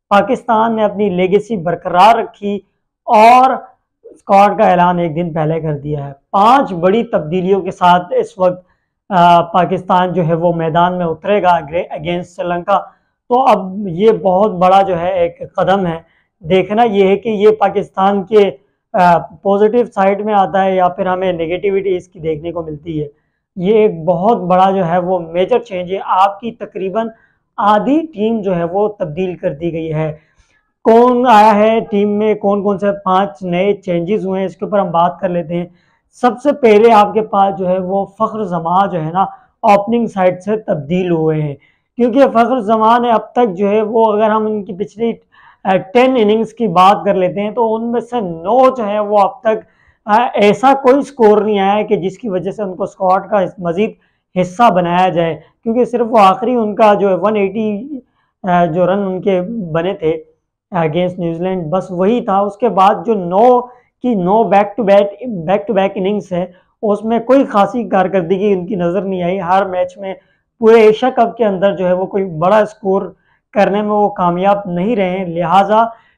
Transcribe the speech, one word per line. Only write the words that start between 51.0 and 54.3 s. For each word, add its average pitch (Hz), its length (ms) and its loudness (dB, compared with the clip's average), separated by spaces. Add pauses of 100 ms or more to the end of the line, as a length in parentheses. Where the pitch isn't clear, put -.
स्कोर 208 420 2
नहीं 208 140 -2
आया 196 140 0
है 208 120 -2
कि 208 120 -2
जिसकी 185 320 -6
वजह 185 220 -4
से 214 120 -10
उनको 185 240 -6
स्क्वाड 190 440 -2
का 208 120 2
इस-, 175 180 -4
मजीद 175 340 -4 (420)